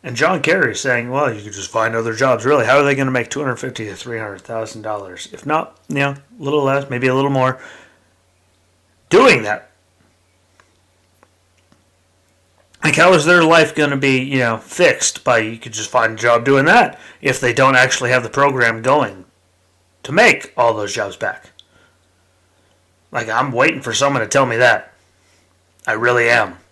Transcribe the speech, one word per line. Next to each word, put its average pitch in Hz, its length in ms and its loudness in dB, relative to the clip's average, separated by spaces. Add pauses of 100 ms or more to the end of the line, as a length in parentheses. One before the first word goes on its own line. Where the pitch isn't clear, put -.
And 123 140 -12
John 156 280 0
Kerry 156 280 0
is 101 100 -10
saying, 123 300 -2
"Well, 135 240 -2
you 104 80 -14
could 101 120 -16
just 92 180 -14
find 113 240 -2
other 113 180 -4
jobs." 117 300 0
Really, 135 220 2
how 135 120 4
are 143 60 4
they 139 100 2
gonna 135 160 -2
make 123 200 -4
two 139 100 -8
hundred 131 160 -4
fifty 127 300 -10
to 98 100 -12
three 117 240 -10
hundred 92 220 -12
thousand 110 400 -10
dollars? 98 500 -10
If - 120 -20
not, 151 320 -4 (120)
you 147 80 -6
know, 139 160 0
a 139 80 -14 (180)
little 147 240 -2
less, 139 260 0
maybe 123 200 -2
a 127 80 0
little 139 140 0
more, 131 280 0 (1500)
doing 185 340 6
that? 104 300 -6 (3000)
Like, 156 100 2
how 175 180 6
is 156 120 2
their 175 180 6
life 160 320 4
gonna 143 220 0
be, 135 240 2
you 135 180 -4
know, 117 200 0
fixed - 640 -2
by, 120 140 2
"You 110 200 -4
could 117 140 -16
just 110 180 -10
find 113 220 0
a 110 100 -10
job 117 220 2
doing 139 220 4
that," 208 300 4 (240)
if 131 200 -2
they 123 120 0
don't 135 220 4
actually 127 360 2
have 127 120 2
the 117 80 -10
program 123 520 0
going 117 420 0 (800)
to - 80 -10
make 185 440 2
all 117 160 2
those 104 220 -6
jobs 101 220 -6
back? - 340 -10 (1600)
Like, 110 160 -6
I'm 127 240 -2
waiting 135 280 -4
for 117 140 -8
someone 139 260 -2
to 107 80 -6
tell 139 160 0
me 120 120 -4
that. 117 360 0 (920)
I 113 60 -4
really 120 360 0
am. 107 300 0 (120)